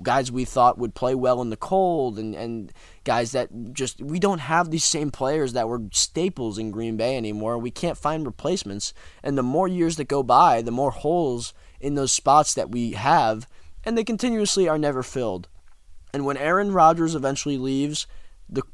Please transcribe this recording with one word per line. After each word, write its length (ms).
guys 280
we 140
thought 320
would 160
play 220
well 260
in 80
the 80
cold 640
and, 160
and 360
guys 280
that 180
just, 260
we 200
don't 180
have 320
these 140
same 260
players 440
that 140
were 140
staples 680
in 100
Green 280
Bay 200
anymore. 400
We 140
can't 260
find 300
replacements. 640
And 120
the 60
more 260
years 280
that 120
go 140
by, 400
the 80
more 220
holes 640
in 160
those 160
spots 420
that 160
we 220
have, 560
and 140
they 60
continuously 640
are 80
never 240
filled. 480
And 120
when 120
Aaron 340
Rodgers 440
eventually 420
leaves, 480
the 140